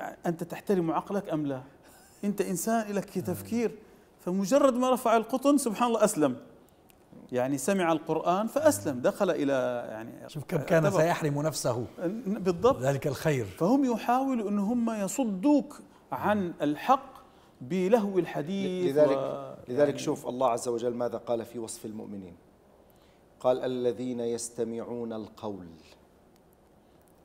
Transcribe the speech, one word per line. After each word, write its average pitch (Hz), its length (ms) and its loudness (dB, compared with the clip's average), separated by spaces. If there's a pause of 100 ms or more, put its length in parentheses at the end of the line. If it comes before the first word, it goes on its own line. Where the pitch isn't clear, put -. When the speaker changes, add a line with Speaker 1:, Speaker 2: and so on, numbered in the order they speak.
(260)
Speaker 1:
أنت 170 180 -2
تحترم 170 460 -2
عقلك 190 380 -2
أم 151 180 -2
لا؟ 131 140 -4 (640)
أنت 202 160 -2
إنسان 208 520 -2
لك 190 260 -4
تفكير." 180 520 -2 (500)
فمجرد 202 540 4
ما 254 200 2
رفع 226 220 4
القطن 262 420 4
سبحان 240 300 0
الله 220 160 2
أسلم. 151 320 4 (960)
يعني 131 260 0
سمع 180 340 2
القرآن 165 540 0
فأسلم، 226 540 2
دخل 190 300 2
إلى، 131 580 0
يعني 113 400 -12
Speaker 2:
شوف 143 160 -10
كم 180 120 -2
كان 156 280 4
Speaker 1:
اعتبر. 160 160 4
Speaker 2:
سيحرم 156 420 2
نفسه 131 440 -2 (120)
Speaker 1:
ن-، 196 400 -4
بالضبط. 180 420 2
Speaker 2:
ذلك 135 260 0
الخير. 135 380 0
Speaker 1:
فهم 202 400 2
يحاولوا 240 640 0
إن 208 100 0
هم 226 320 0
يصدوك 214 920 0 (320)
عن 180 400 0 (100)
الحق 190 560 0 (420)
بلهو 190 580 2
الحديث 180 800 -2
Speaker 3:
لذلك، 139 200 6
Speaker 1:
و-، 135 560 -6
Speaker 3:
لذلك 143 160 4
Speaker 1:
يعني 131 100 -2
Speaker 3:
شوف - 300 -4
الله 127 220 2
عز 120 180 -2
وجل 120 260 0
ماذا 120 240 -4
قال 117 260 -4
في 120 140 -14
وصف 113 260 -10
المؤمنين. 104 520 -12 (1040)
قال: 127 240 2
"الذين 123 560 -2
يستمعون 117 920 -6
القول". 101 540 -10 (1600)